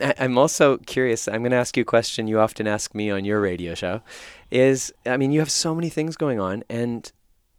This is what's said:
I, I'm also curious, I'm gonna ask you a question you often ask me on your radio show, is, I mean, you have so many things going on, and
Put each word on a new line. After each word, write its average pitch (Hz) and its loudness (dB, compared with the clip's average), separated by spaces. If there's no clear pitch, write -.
I, 135 0
I'm 127 0
also 143 4
curious, 123 0
I'm 110 -2
gonna 123 2
ask 123 0
you 123 4
a - -2
question 117 0
you 110 2
often 110 2
ask 104 -4
me 104 -2
on 98 -2
your 104 0
radio 87 -2
show, 95 -4
is, 131 2
I 127 0
mean, 135 2
you 151 4
have 156 -2
so 160 0
many 165 -2
things 156 -4
going 135 0
on, 95 -2
and 117 -4